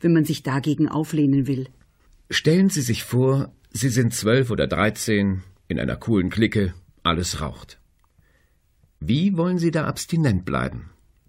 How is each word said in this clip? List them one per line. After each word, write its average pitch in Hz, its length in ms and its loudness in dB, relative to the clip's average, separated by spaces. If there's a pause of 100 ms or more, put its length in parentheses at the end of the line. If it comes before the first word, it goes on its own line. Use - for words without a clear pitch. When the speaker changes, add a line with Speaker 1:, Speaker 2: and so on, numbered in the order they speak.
Speaker 1:
wenn 170 100 4
man 165 120 6
sich 151 180 -4
dagegen 139 480 0
auflehnen 143 560 0
will. 131 220 -4 (640)
Speaker 2:
Stellen 185 380 4
Sie 156 120 -4
sich 120 220 -2
vor, 131 500 0 (160)
Sie 120 200 -2
sind 117 260 2
zwölf 120 340 2
oder 76 160 0
dreizehn, 98 800 0 (240)
in 71 120 -4
einer 60 180 -4
coolen 92 340 0
Clique, 104 420 0 (300)
alles 85 380 -2
raucht. - 380 -12 (1200)
Wie 156 380 0
wollen 180 220 0
Sie 165 100 2
da 156 160 -2
abstinent 131 600 0
bleiben? 64 440 -4 (400)